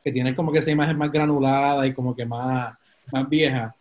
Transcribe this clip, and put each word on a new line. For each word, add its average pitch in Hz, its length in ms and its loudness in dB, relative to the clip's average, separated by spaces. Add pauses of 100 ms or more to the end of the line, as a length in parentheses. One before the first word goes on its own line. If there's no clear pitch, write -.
que 139 80 -2
tienen 127 240 0
como 160 160 -2
que 156 80 4
esa 156 120 0
imagen 151 260 2
más 151 160 -2
granulada 139 760 2
y 131 60 -2
como 127 200 -4
que 120 120 -6
más, 120 520 -4 (320)
más 135 200 -2
vieja. 135 520 0